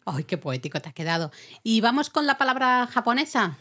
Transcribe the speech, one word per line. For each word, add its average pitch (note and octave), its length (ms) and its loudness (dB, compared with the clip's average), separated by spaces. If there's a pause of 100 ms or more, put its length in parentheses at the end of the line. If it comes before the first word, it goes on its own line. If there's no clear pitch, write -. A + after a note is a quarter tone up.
Ay, D#3 200 -6
qué - 140 -6
poético C#3+ 420 -6
te D3+ 100 -16
ha - 20 -20
quedado. E3 400 -2 (300)
¿Y A3 180 2
vamos B3 300 2
con D4 160 0
la C#4 120 2
palabra B3+ 480 2
japonesa? A#3+ 760 0